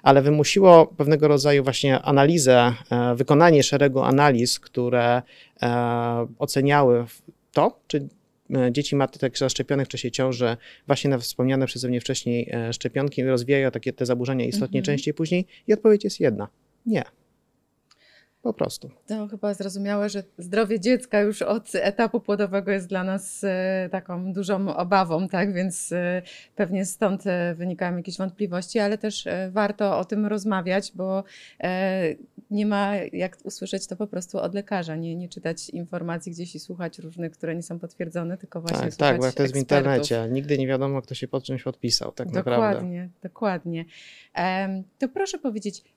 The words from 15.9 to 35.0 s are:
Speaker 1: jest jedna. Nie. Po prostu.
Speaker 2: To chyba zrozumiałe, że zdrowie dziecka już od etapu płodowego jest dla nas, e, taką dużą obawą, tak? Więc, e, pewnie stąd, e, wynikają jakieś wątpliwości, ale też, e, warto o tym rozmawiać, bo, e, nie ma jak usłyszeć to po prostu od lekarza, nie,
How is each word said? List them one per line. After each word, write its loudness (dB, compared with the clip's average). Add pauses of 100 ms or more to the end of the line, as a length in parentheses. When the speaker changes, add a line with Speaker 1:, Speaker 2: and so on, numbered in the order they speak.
Speaker 1:
jest -4
jedna. 0 (380)
Nie. 0 (1400)
Po -2
prostu. -6 (160)
Speaker 2:
To -8
chyba -6
zrozumiałe, -4
że -8 (160)
zdrowie -2
dziecka 2
już 0
od -2
etapu 0
płodowego -2
jest -2
dla -2
nas, -6
e, -2
taką -6
dużą -4
obawą, 0
tak? -2
Więc, -6
e, -2 (340)
pewnie -2
stąd, -2
e, -2
wynikają -6
jakieś -10
wątpliwości, -6
ale 0
też, -6
e, -6
warto 0
o -2
tym -2
rozmawiać, -2
bo, -4 (380)
e, -2 (480)
nie -2
ma 0 (200)
jak -6
usłyszeć -8
to -10
po -6
prostu -8
od -4
lekarza, -6
nie, -6